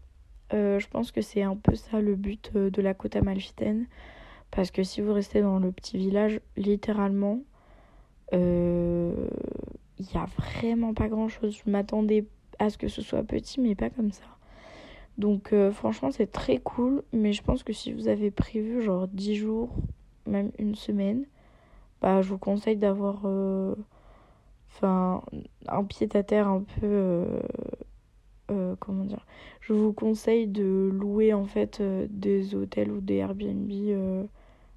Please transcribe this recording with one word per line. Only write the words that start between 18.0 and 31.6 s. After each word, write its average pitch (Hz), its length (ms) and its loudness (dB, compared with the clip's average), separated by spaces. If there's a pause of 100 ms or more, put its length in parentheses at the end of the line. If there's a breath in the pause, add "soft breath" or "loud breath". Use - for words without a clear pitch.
avez 208 220 2
prévu, 226 520 -2
genre, 185 260 0
dix 202 280 -2
jours, 220 340 -2 (560)
même 202 320 -2
une 208 160 -2
semaine, 208 500 -2 (760 soft breath)
bah, 190 180 6
je 190 80 2
vous 196 100 -4
conseille 208 380 0
d'avoir, 202 480 0
euh, 190 500 0 (920 soft breath)
enfin, 185 540 2 (440)
un 202 160 0
pied-à-terre 208 640 2
un 190 140 2
peu, - 240 -6
euh, 190 560 2 (1120)
euh, 190 300 -2
comment 196 240 -4
dire, 202 200 -8 (380 loud breath)
je 226 100 -2
vous 214 220 4
conseille 220 520 2
de 196 460 2
louer, 208 400 4
en 202 140 2
fait, 208 340 -2